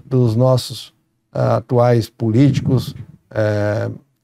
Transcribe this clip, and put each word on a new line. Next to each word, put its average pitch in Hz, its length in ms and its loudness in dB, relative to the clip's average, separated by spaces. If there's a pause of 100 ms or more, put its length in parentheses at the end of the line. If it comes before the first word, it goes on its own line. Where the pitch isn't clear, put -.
dos 123 300 0
nossos, 127 580 -2 (380)
ah, 120 240 0
atuais 120 540 2
políticos, 120 840 0 (380)
é, 107 580 -2 (340)